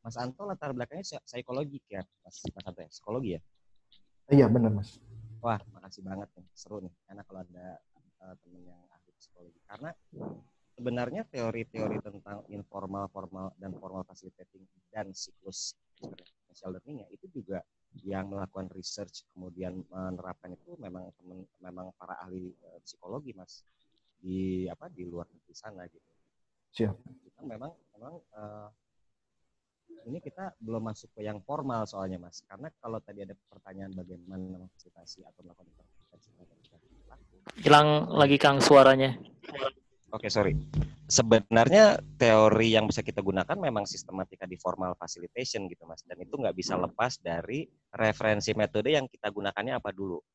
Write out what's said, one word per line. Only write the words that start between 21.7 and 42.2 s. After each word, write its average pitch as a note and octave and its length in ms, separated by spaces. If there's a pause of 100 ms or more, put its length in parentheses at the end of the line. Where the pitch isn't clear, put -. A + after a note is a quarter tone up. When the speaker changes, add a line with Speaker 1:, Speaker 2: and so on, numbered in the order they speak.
Speaker 1:
para F2+ 320
ahli, F#2 240
eh, E2+ 320
psikologi, A#2+ 560
Mas. - 240 (560)
Di, F#2 480
apa, E2+ 240
di F2+ 160
luar E2+ 240
negeri - 240
sana F#2+ 320
gitu. - 240 (640)
Speaker 2:
Siap. G#2 200 (280)
Speaker 1:
Kita - 240
memang, B2 240 (240)
memang, C3 240
eh, G#2 500 (1400)
ini D#3+ 80
kita F3+ 400
belum A2+ 320
masuk - 240
ke G#2+ 80
yang G#2+ 240
formal C3+ 400
soalnya, F#2+ 320
Mas. F2 240
Karena G#2 240 (160)
kalau A2+ 160
tadi G2+ 240
ada G2 140 (100)
pertanyaan F#2+ 480
bagaimana F#2 640
memfasilitasi F2+ 640
atau F2+ 240
melakukan F2 240
intervensi - 640
terhadap F2 240
perilaku. - 760 (280)
Speaker 3:
Hilang D3 260 (220)
lagi, C#3+ 320
Kang, C#3 160
suaranya. C3+ 560 (960)
Speaker 1:
Oke, G#2+ 200
sorry. G2+ 280 (480)
Sebenarnya A#2 920 (200)
teori A2 560